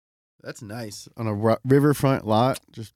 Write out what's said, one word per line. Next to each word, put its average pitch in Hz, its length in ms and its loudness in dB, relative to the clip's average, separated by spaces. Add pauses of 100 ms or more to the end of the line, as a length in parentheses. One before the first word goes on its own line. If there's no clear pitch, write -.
(420)
That's - 180 -18
nice. 110 560 -14
On 113 120 -4
a 107 60 -2
ru-, 110 300 0
riverfront 139 600 2
lot, 113 320 2 (140)
just 110 240 -16